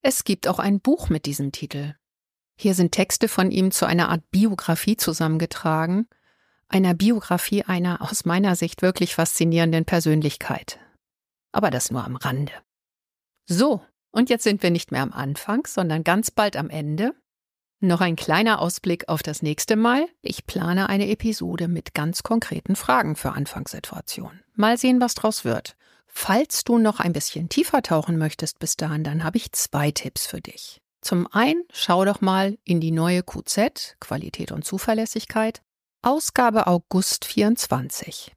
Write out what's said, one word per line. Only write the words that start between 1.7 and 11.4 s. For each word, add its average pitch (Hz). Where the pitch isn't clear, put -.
Hier 196
sind 175
Texte -
von 185
ihm 190
zu -
einer 170
Art 170
Biografie 196
zusammengetragen, 160
einer 185
Biografie 202
einer 175
aus -
meiner 180
Sicht -
wirklich 185
faszinierenden 165
Persönlichkeit. -